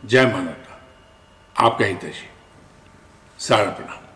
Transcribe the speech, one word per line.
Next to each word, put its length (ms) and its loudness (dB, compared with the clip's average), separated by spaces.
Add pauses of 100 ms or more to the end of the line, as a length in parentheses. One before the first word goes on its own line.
जय 220 4
मानवता। 540 -6 (760)
आपका 300 2
हितैषी, 420 -8 (1120)
सारा 320 2
प्रणाम। 440 -14